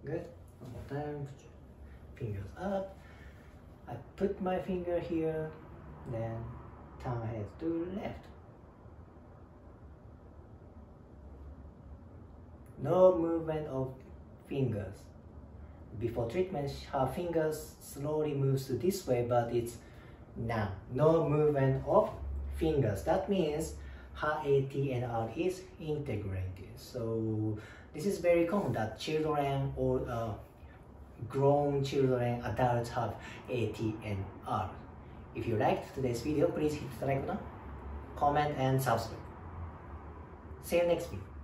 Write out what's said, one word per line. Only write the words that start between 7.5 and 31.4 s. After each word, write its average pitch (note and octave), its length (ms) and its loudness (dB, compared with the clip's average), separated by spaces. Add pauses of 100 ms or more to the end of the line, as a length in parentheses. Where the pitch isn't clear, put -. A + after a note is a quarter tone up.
to E3 340 -2
left. - 320 -8 (4000)
No F3+ 340 10
movement D#3+ 520 2
of C3 260 -2 (540)
fingers. G#2 460 0 (1040)
Before A#2 280 0
treatment, D3 440 0 (200)
her C3 140 4
fingers D#3+ 760 0
slowly D3+ 540 0
moves C3+ 320 4
to C3 60 -2
this F3 340 2
way, A#2+ 220 4
but A#2+ 260 4
it's A#2 220 0 (600)
now A2 360 0 (200)
no D#3 360 6
movement C#3+ 580 4
of - 240 6 (460)
fingers. C3+ 480 2
That - 240 2
means F#3+ 460 2 (400)
her D#3 300 0
A C#3 180 6
T C3+ 320 0
N A#2+ 100 0
R A2+ 320 0
is F3 260 0 (180)
integrated. G2 960 -4
So A2+ 800 0 (380)
this D#3 120 -2
is F#3 120 2
very E3+ 280 6
common E3+ 260 2
that - 260 0
children D3 760 2
or, C3 320 4
uh, A#2 240 -2 (960)
grown C#3 560 6